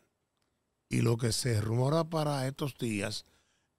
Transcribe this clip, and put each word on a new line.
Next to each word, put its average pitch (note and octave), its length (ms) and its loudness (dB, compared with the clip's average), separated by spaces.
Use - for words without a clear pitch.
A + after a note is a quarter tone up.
Y B2+ 120 2
lo A#2 160 4
que A2+ 140 0
se A2+ 280 0
rumora C3 460 2
para D3 420 -2
estos C3+ 300 -6
días G#2+ 480 -2